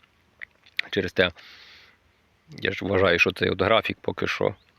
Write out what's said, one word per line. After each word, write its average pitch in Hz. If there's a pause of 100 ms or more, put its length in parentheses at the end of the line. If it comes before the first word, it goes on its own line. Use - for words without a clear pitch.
(920)
Через 95
те, 90 (1300)
я 98
ж -
вважаю, 92
що 90
цей 95
от 95
графік 104
поки -
що - (240)